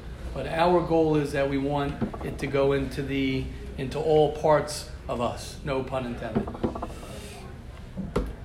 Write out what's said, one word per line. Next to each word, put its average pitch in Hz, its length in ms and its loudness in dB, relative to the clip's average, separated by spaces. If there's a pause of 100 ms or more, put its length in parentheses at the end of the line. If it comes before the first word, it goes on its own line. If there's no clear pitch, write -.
(340)
But - 140 -4
our 170 340 6
goal 160 340 4
is 143 180 2
that 139 160 2
we 139 100 0
want 143 340 0 (320)
it - 140 -6
to 147 80 -2
go 139 260 4
into 139 300 0
the, 135 420 0 (320)
into 135 220 -4
all 156 340 6
parts - 560 2 (180)
of 120 140 -2
us. - 420 -2
No 135 200 0
pun 131 240 -4
intended. 117 400 -2 (2000)